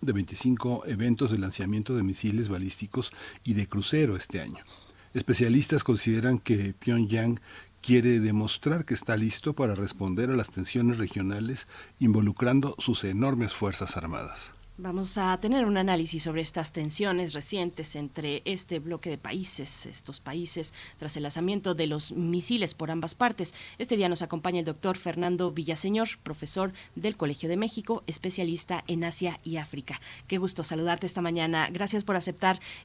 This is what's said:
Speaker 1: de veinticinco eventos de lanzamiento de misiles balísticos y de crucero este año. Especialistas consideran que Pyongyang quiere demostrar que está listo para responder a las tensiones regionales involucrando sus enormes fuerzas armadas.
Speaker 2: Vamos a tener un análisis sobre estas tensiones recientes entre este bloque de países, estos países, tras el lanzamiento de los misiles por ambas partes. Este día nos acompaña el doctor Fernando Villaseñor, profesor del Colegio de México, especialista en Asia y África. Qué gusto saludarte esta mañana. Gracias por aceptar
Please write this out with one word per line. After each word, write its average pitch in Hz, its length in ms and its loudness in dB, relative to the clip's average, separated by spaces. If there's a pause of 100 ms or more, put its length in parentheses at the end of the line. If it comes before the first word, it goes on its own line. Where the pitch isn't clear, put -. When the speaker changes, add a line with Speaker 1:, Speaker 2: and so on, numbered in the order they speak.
Speaker 1:
de 131 100 0
veinticinco 120 760 0
eventos 117 440 2
de 110 80 2
lanzamiento 98 580 -2
de 95 60 2
misiles 104 480 0
balísticos 95 600 -4 (320)
y 117 120 0
de 101 120 2
crucero 110 500 2
este - 260 -6
año. - 200 -10 (520)
Especialistas 120 680 4
consideran 113 540 4
que 98 400 2
Pyongyang 113 600 2 (400)
quiere 123 400 6
demostrar 107 640 2
que - 80 -2
está 110 240 0
listo 110 380 0
para 113 200 2
responder 98 540 0
a 131 80 2
las 113 140 0
tensiones 120 480 2
regionales 104 680 -2 (320)
involucrando 123 800 4
sus - 280 0
enormes 117 500 0
fuerzas 98 420 -2
armadas. - 580 -8 (260)
Speaker 2:
Vamos 185 380 -4
a 185 220 2
tener 247 240 4
un 202 120 4
análisis 165 460 2
sobre 160 180 -2
estas 160 320 -4
tensiones 170 640 -2
recientes 175 640 -4
entre 147 480 -4
este 185 340 -4
bloque 160 320 -6
de 147 80 -4
países, - 680 -6
estos - 340 -12
países, 160 520 -6 (280)
tras 151 160 -8
el 151 80 -4
lanzamiento 180 500 0
de 160 140 0
los 151 240 -4
misiles 175 640 0
por 160 160 -4
ambas 165 240 -4
partes. 180 400 0 (220)
Este 247 180 0
día 190 120 4
nos 175 140 0
acompaña 175 380 -2
el 160 40 -4
doctor 185 320 -2
Fernando 175 540 0
Villaseñor, 170 560 0 (160)
profesor 185 480 -4 (240)
del 208 220 -4
Colegio 147 320 -2
de 175 80 2
México, 220 500 -2
especialista 175 800 -4
en 165 160 0
Asia 170 400 -2
y 165 140 -4
África. 147 440 -8 (280)
Qué 190 100 0
gusto 180 240 -2
saludarte 170 440 0
esta 180 160 -2
mañana. 165 500 2
Gracias 202 320 -2
por 202 100 0
aceptar 185 460 0 (240)